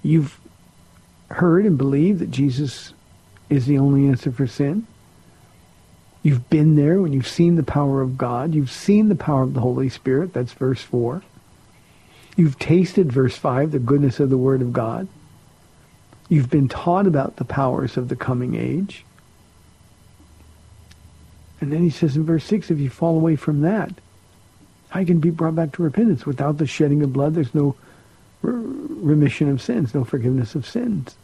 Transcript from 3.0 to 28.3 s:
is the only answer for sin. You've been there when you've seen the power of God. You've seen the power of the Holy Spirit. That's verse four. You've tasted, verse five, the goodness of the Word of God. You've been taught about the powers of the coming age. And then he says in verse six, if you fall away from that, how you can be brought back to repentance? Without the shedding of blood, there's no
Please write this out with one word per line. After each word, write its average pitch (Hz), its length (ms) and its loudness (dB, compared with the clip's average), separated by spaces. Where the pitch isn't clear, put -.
is 135 160 0
the 143 120 2
only 139 300 4
answer 131 240 0
for 131 140 -2
sin. 160 400 -2
You've 135 260 0
been 151 280 4
there 160 260 4
when 156 100 0
you've 131 140 -2
seen 170 300 2
the 156 60 2
power 139 380 0
of 131 160 -4
God. 131 380 -4
You've 143 160 0
seen 208 380 2
the 190 80 2
power 139 260 0
of 131 120 -2
the 127 60 -2
Holy 127 280 0
Spirit. 139 440 -2
That's 123 200 -6
verse 131 280 -4
four. 123 420 -4
You've 151 220 2
tasted, 175 540 2
verse 127 240 0
five, 139 360 -2
the 143 60 -2
goodness 139 420 2
of 135 100 2
the 131 80 2
Word 131 240 2
of 123 100 -4
God. 117 360 -4
You've 139 200 2
been 139 200 2
taught 185 380 0
about 143 300 0
the - 80 -6
powers 131 520 -4
of 123 120 -4
the 127 80 -4
coming 127 380 -4
age. 131 500 -6
And 147 120 -6
then 160 100 0
he 175 80 4
says 139 260 -2
in 160 80 0
verse 160 200 0
six, 202 260 -4
if 156 80 0
you 143 100 -2
fall 165 280 0
away 160 200 2
from 147 260 -2
that, 185 300 -2
how 185 100 -6
you 190 60 0
can 170 140 4
be 170 100 2
brought 160 260 -2
back 160 160 -2
to 175 100 -6
repentance? 170 420 0
Without 143 340 -2
the 156 80 0
shedding 147 360 2
of 135 100 -2
blood, 143 220 0
there's 156 200 -2
no 143 200 2